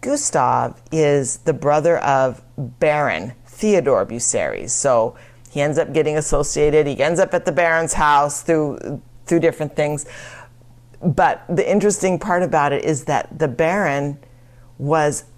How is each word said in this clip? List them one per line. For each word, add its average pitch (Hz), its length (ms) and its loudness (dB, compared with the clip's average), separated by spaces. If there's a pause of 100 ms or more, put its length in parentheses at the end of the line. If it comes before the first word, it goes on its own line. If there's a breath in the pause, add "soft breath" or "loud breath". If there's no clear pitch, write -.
Gustave 123 720 0 (180)
is 143 460 2
the 160 140 -2
brother 147 460 2
of 131 420 0 (160)
Baron 127 760 -2 (120)
Theodore 139 600 2
Buceres, 104 680 -4
so 123 440 0 (340 loud breath)
he 143 120 -4
ends 147 160 0
up 151 140 -2
getting 151 260 0
associated. 147 680 2
He 139 140 -4
ends 165 180 0
up 185 140 2
at 175 140 -2
the 180 40 0
Baron's 165 440 0
house 147 480 2
through, 147 580 -2 (240)
through 170 160 2
different 151 340 0
things. 147 300 -2 (1000 loud breath)
But 170 460 2
the - 200 0
interesting 196 500 2
part 180 240 0
about 147 300 0
it 139 120 -2
is 156 220 -2
that 147 300 -4
the 151 120 0
Baron 143 680 -2 (580 soft breath)
was 147 480 0 (140)